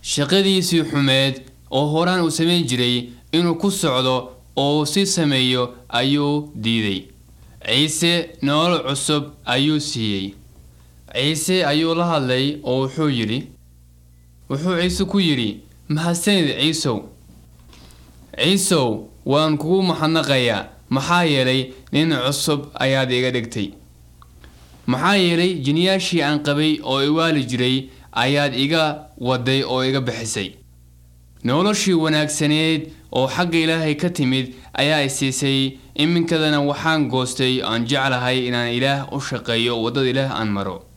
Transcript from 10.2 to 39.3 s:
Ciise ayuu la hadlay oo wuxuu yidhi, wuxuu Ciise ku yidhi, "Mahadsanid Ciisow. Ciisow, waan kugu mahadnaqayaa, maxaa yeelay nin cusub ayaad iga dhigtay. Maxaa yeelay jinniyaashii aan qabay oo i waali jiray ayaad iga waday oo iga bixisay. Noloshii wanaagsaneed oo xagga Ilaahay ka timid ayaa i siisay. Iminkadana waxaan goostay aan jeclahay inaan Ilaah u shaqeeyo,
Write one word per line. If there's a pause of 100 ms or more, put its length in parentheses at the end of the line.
Ciise
ayuu
la
hadlay
oo
wuxuu
yidhi, (1080)
wuxuu
Ciise
ku
yidhi, (400)
"Mahadsanid (100)
Ciisow. (1400)
Ciisow, (180)
waan
kugu
mahadnaqayaa, (220)
maxaa
yeelay (200)
nin (160)
cusub (160)
ayaad
iga
dhigtay. (1160)
Maxaa
yeelay (100)
jinniyaashii
aan
qabay
oo
i
waali
jiray (340)
ayaad
iga (340)
waday
oo
iga
bixisay. (960)
Noloshii
wanaagsaneed (200)
oo
xagga
Ilaahay
ka
timid (200)
ayaa
i
siisay. (180)
Iminkadana
waxaan
goostay
aan
jeclahay
inaan
Ilaah
u
shaqeeyo,